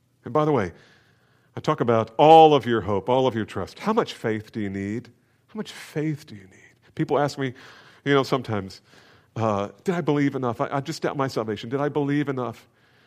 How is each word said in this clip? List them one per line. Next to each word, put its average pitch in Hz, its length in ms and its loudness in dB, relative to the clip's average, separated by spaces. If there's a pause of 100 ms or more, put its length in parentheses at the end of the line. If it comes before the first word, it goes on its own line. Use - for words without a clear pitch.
(240)
And 120 80 -12
by 151 120 0
the 151 60 0
way, 104 220 -2 (840)
I - 40 -14
talk 151 200 -2
about 113 360 0
all 156 360 10
of 135 140 2
your 113 140 0
hope, 98 280 -4
all 131 200 2
of 117 80 -4
your 104 80 -2
trust. 92 340 -10
How 214 140 -2
much 220 220 -2
faith 110 360 -6
do - 80 -12
you 101 120 -6
need? 101 400 -8 (360)
How - 100 -20
much 214 140 -12
faith - 560 -8
do 110 80 -18
you 98 100 -20
need? - 520 -20
People 151 240 -2
ask 143 180 -2
me, 131 160 -4 (500)
you 143 80 0
know, 135 120 4
sometimes, 110 560 -6 (560)
uh, 104 320 -2 (160)
"Did 185 100 -2
I 175 60 -4
believe 143 340 0
enough? 127 260 -4
I, 143 180 -4
I - 20 -4
just 147 220 -10
doubt 151 140 -4
my 135 120 -2
salvation. 110 420 -6
Did 135 100 -4
I 143 80 -2
believe 143 400 -2
enough?" 123 380 -8 (400)